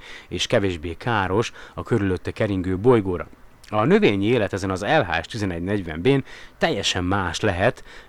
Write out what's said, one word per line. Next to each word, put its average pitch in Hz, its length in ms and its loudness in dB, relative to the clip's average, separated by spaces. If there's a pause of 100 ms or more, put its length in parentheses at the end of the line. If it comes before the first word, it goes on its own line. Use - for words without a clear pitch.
(280)
és - 180 -4
kevésbé 90 480 0
káros 104 580 0 (220)
a 87 80 -8
körülötte 98 480 0
keringő 95 480 0
bolygóra. 98 500 2 (440)
A 107 120 2
növényi 135 420 4
élet 110 260 2
ezen 98 180 -2
az 92 100 -2
L 135 220 2
H 85 200 -2
S - 40 -8
tizenegy 92 360 -4
negyven 87 400 -4
B-n 135 220 4 (340)
teljesen 101 460 0
más 92 360 0
lehet, 98 440 0 (240)